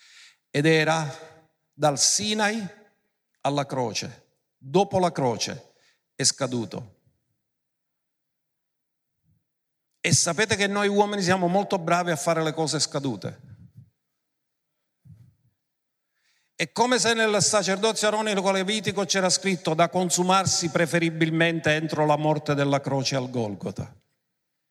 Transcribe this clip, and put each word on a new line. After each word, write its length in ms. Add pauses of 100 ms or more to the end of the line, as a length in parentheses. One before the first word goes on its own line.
(480)
ed 160
era 500 (560)
dal 280
Sinai 680 (760)
alla 240
croce. 640 (280)
Dopo 420
la 140
croce 600 (400)
è 100
scaduto. 760 (3000)
E 140
sapete 420
che 120
noi 200
uomini 320
siamo 280
molto 300
bravi 340
a 40
fare 260
le 120
cose 260
scadute. 600 (3250)
È 180
come 260
se 140
nel 300
sacerdozio 680
aronico 420
levitico 540
c'era 240
scritto: 460
"Da 160
consumarsi 800
preferibilmente 1040
entro 320
la 100
morte 380
della 260
croce 360
al 120
Golgota". 680 (760)